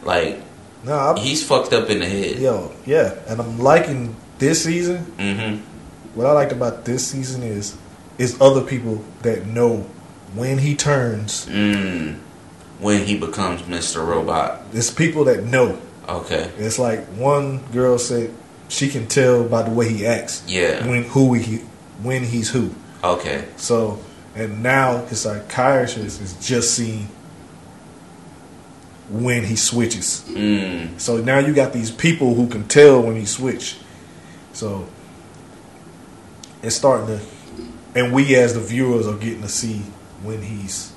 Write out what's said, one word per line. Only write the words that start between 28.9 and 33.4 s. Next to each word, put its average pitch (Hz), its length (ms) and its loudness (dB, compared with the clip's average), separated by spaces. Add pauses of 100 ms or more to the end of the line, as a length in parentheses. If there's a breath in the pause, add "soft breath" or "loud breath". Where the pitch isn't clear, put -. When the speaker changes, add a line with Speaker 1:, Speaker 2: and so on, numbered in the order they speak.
Speaker 2:
when 120 320 0
he 110 140 -2
switches. 113 720 -2
Speaker 1:
Mm. 92 720 -2
Speaker 2:
So 117 160 -2
now 131 240 2
you 147 120 2
got 135 200 2
these 110 180 -4
people 143 460 2
who 123 100 4
can 107 220 -6
tell 143 340 10
when 113 140 0
he 110 80 -4
switch. 123 520 -6 (760 loud breath)